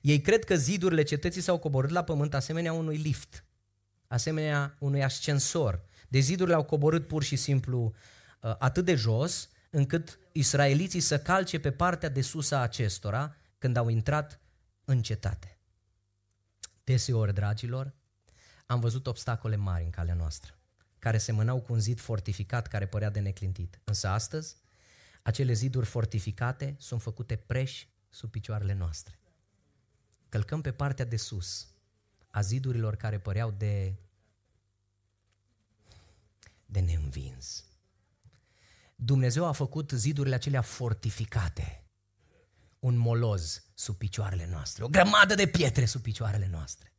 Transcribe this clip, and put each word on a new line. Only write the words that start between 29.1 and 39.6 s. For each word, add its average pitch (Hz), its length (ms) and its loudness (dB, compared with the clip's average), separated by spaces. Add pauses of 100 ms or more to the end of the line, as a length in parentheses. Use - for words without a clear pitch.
Călcăm 135 320 -2
pe 139 120 -6
partea 139 320 -4
de 117 120 -4
sus - 520 -6 (640)
a 107 100 -2
zidurilor 113 560 0
care 104 220 -4
păreau 107 320 -2
de, 101 440 -2 (2750)
de 98 140 -2
neînvins. 69 840 -4 (1300)
Dumnezeu 131 500 2
a 160 80 0
făcut 147 380 -4